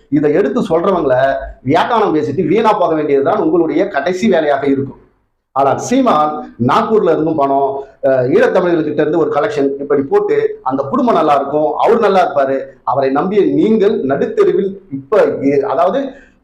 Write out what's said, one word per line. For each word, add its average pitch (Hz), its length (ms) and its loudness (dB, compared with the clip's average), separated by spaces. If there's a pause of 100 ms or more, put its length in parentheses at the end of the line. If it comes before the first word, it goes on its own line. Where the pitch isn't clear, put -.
இதை 147 240 2
எடுத்து 220 280 0
சொல்றவங்களை 156 760 0 (300)
வியாக்கானம் 185 500 0
பேசிட்டு 151 320 -2
வீணா 202 260 2
போக 165 220 0
வேண்டியதுதான் 143 440 0
உங்களுடைய 165 480 0
கடைசி 180 400 -2
வேலையாக 147 400 0
இருக்கும். 131 320 -2 (520)
ஆனால் 135 260 0
சீமான் 190 800 -2 (120)
நாக்பூர்ல 214 440 2
இருந்தும் 156 240 0
பணம், 139 480 -2 (200)
அஹ், 131 260 2
ஈழத்தமிழர்கிட்ட 170 680 0
இருந்து 156 180 0
ஒரு 151 120 0
கலெக்ஷன், 143 500 -2
இப்படி 139 220 -2
போட்டு - 640 0
அந்த 277 200 -2
குடும்பம் 247 320 0
நல்லா 156 180 2
இருக்கும், 147 440 -2
அவர் 160 220 2
நல்லா 190 220 2
இருப்பாரு, 135 440 -2 (180)
அவரை 135 280 0
நம்பிய 185 300 0 (120)
நீங்கள் 208 520 2
நடுத்தெருவில் 190 720 0 (140)
இப்ப, 156 340 0
இ-, 139 360 0
அதாவது 190 480 0 (340)